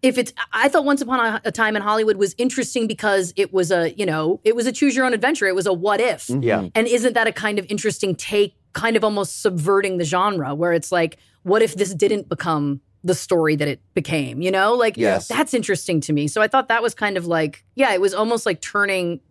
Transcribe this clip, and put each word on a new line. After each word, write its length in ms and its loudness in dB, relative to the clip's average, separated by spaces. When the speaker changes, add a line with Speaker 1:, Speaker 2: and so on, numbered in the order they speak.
Speaker 1:
if 140 4
it's, 160 -2
I 180 2
thought 160 2
Once 160 0
Upon 180 -2
a, 240 0
a 80 -2
Time 240 0
in 60 -2
Hollywood 340 2
was 220 0
interesting 480 -2
because 500 0
it 160 0
was 180 2
a, 220 2
you 140 -4
know, 380 0
it 120 4
was 100 0
a 60 0
choose 240 2
your 80 2
own 80 2
adventure. 340 0
It 80 2
was 120 0
a 80 2
what 260 0
if. 280 -2
Speaker 2:
Mm-hmm. 140 -2
Speaker 3:
Yeah. 320 0
Speaker 1:
And 120 2
isn't 260 2
that 140 2
a 60 -2
kind 260 -4
of 100 -6
interesting 460 -2
take, 400 0
kind 240 0
of 80 2
almost 380 -2
subverting 560 0
the 60 0
genre 500 0
where 180 0
it's 180 -2
like, 280 0
what 180 2
if 140 2
this 180 -2
didn't 380 0
become 500 -2
the 120 2
story 420 2
that 120 0
it 120 -6
became, 460 -2
you 100 0
know? 240 2
Like, 220 0
Speaker 2:
Yes. 320 0
Speaker 1:
that's 260 -2
interesting 480 -2
to 120 -4
me. 140 0
So 120 -2
I 80 2
thought 200 0
that 140 0
was 120 -2
kind 240 -2
of 80 -6
like, 380 -2
yeah, 180 2
it 80 0
was 140 2
almost 320 0
like 160 -2
turning 580 -2